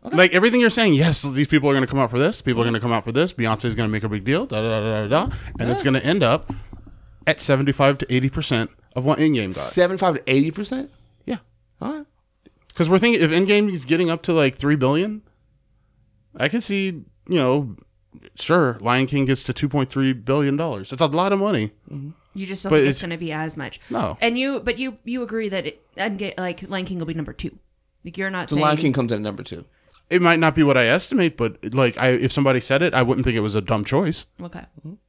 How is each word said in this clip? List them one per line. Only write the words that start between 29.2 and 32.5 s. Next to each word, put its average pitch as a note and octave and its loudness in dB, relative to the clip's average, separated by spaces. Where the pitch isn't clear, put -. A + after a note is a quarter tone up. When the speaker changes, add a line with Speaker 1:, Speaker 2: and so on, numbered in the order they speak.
Speaker 1:
number G2+ -6
two. - -14
Speaker 2:
It F3+ 2
might E3+ 6
not D#3+ 4
be D#3+ 2
what C#3+ 6
I B2 4
estimate, E3+ 0
but, A2 -4
like, B2+ 2
I, B2+ 2
if B2+ 2
somebody C3+ 2